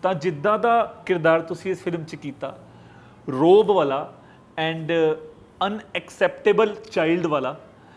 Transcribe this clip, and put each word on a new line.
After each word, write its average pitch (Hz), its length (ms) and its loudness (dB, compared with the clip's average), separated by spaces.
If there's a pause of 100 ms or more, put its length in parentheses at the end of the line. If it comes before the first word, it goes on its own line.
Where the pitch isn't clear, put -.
ਤਾਂ 185 120 0
ਜਿੱਦਾਂ 175 440 -2
ਦਾ 233 480 0
ਕਿਰਦਾਰ 165 340 4
ਤੁਸੀਂ 170 300 -8
ਇਸ 175 120 -6
film 170 220 -6
'ਚ 160 100 -14
ਕੀਤਾ, 139 440 -12 (720)
ਰੋਬ 180 420 6
ਵਾਲਾ 151 440 0 (340)
and 160 680 -2 (500)
unacceptable 214 1080 0 (160)
child 170 340 0
ਵਾਲਾ, 147 340 -2 (360)